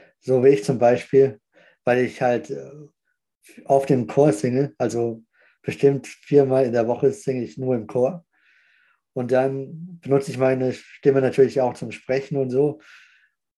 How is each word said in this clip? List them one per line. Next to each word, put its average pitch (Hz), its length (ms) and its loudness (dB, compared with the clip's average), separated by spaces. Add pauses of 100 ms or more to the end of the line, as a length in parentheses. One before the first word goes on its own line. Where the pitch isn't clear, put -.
(200)
so 127 240 0
wie 135 60 6
ich 143 140 4
zum 123 160 -2
Beispiel, 123 600 2 (440)
weil 123 160 0
ich 127 220 -4
halt, 123 280 -2
äh, 139 220 -12 (920)
auf 139 200 2
dem 123 220 0
Chor 147 260 4
singe, 135 440 -2
also 117 460 -4 (380)
bestimmt 139 460 0
viermal 135 580 2
in 117 80 -4
der 117 140 0
Woche 123 240 0
singe 131 320 -6
ich 107 140 -14
nur 127 180 -4
im 110 120 -6
Chor. 131 380 -4 (880)
Und 123 180 -6
dann 135 720 -4
benutze 139 300 -2
ich 120 60 -10
meine 131 360 0
Stimme - 480 0
natürlich 131 400 2
auch 123 120 -2
zum 117 180 -12
Sprechen 135 460 -6
und 131 140 -4
so. 143 280 0 (800)